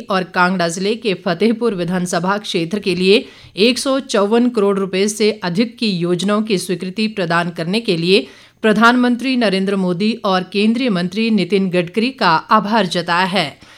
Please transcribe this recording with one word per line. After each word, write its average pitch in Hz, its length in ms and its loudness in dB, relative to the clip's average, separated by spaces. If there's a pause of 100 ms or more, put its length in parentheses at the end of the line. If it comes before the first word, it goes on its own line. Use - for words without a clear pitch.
(100)
और 185 160 0
कांगड़ा 180 420 0
जिले 190 280 -2
के 226 200 -2
फतेहपुर 220 580 0
विधानसभा 180 640 -2
क्षेत्र 190 400 -4
के 196 160 -2
लिए 190 300 4 (340)
एक 240 200 2
सौ 269 220 -2
चौवन 233 480 0
करोड़ 202 300 0
रुपए 190 300 0
से 214 220 0 (140)
अधिक 196 340 -2
की 220 120 0
योजनाओं 180 520 -2
की 214 160 -2
स्वीकृति 185 500 -4
प्रदान 175 420 -2
करने 175 300 -4
के 202 160 0
लिए 185 300 2 (360)
प्रधानमंत्री 240 760 2
नरेंद्र 196 400 0
मोदी 190 360 0 (120)
और 185 280 0
केंद्रीय 233 380 2
मंत्री 185 400 -2
नितिन 190 400 2
गडकरी 180 420 -2
का 185 240 2 (140)
आभार 214 360 2
जताया 175 400 0
है। 170 320 -2 (200)